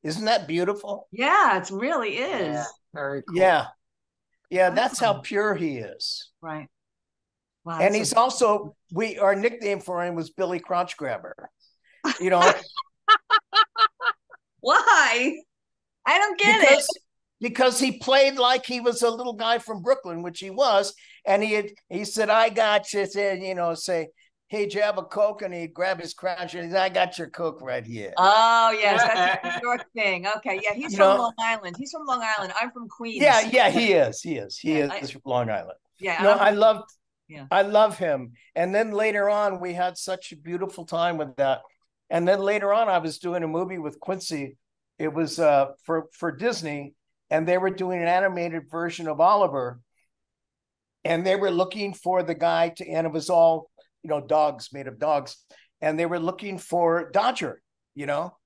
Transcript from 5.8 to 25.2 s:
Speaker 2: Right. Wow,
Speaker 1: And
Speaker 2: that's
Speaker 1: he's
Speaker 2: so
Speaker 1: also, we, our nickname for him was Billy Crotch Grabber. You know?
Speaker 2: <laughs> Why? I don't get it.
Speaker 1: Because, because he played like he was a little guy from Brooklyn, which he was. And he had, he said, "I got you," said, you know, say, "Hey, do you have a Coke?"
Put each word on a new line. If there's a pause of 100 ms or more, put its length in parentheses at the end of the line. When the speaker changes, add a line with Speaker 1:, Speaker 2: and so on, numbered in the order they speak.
Speaker 2:
Right. (960)
Wow,
Speaker 1:
And
Speaker 2:
that's
Speaker 1:
he's
Speaker 2:
so
Speaker 1:
also, (180)
we,
our
nickname
for
him
was
Billy
Crotch
Grabber. (720)
You
know?
Speaker 2:
<laughs> (2000)
Why? (680)
I
don't
get
it.
Speaker 1:
Because, (420)
because
he
played
like
he
was
a
little
guy
from
Brooklyn,
which
he
was. (320)
And
he
had, (220)
he
said,
"I
got
you,"
said,
you
know,
say, (380)
"Hey,
do
you
have
a
Coke?"